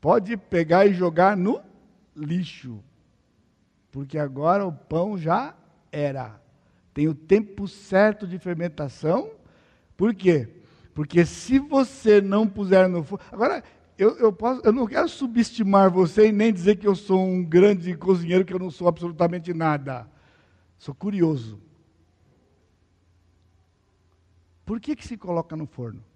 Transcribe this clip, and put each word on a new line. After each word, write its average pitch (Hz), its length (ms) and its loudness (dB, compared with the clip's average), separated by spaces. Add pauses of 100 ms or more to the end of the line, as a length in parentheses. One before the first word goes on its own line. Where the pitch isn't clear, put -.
Pode 208 360 0
pegar 175 500 2
e 202 80 4
jogar 180 420 2
no 214 240 -2 (560)
lixo, 147 680 -8 (1080)
porque 139 260 -12
agora 151 480 0
o 180 80 -6
pão 175 460 -6
já 190 360 -2 (380)
era. 135 480 -6 (540)
Tem 147 140 0
o 160 60 -2
tempo 196 540 -2
certo 208 580 0
de 180 140 -10
fermentação. 170 920 -4 (680)
Por 208 180 0
quê? 175 340 0 (460)
Porque 165 300 2
se - 360 -2
você 269 600 2
não 202 280 0
puser 190 400 2
no 175 160 -4
fogo, 196 260 -12
agora, 240 320 -4 (340)
eu, 202 220 2
eu 226 140 4
posso, 247 320 -4
eu 220 80 4
não 247 120 0
quero 294 240 -2
subestimar 214 840 2
você 185 360 4
e 214 40 2
nem 214 200 2
dizer 185 220 2
que 208 140 -2
eu 190 80 2
sou 190 280 0
um 185 200 -2
grande 180 520 2
cozinheiro, 180 480 2
que 185 80 -10
eu 185 60 -4
não 180 120 -6
sou 175 180 -2
absolutamente 170 680 -4
nada. 139 540 -4 (680)
Sou - 160 -16
curioso. 156 680 -4 (3000)
Por 220 140 -8
que 294 160 -8
que - 100 -20
se 240 100 -12
coloca 165 380 -8
no 156 120 -8
forno? 110 360 -14 (140)